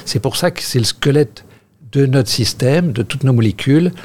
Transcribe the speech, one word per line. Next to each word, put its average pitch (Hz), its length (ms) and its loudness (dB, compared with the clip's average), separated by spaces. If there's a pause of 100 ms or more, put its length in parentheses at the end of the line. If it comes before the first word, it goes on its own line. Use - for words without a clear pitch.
c'est - 160 -4
pour 127 160 -2
ça - 140 0
que - 120 -8
c'est - 160 -4
le 117 60 2
squelette - 600 0 (480)
de 139 140 2
notre 131 220 2
système, 135 640 0
de 107 100 -2
toutes 135 220 -4
nos 131 80 4
molécules, 135 600 2 (120)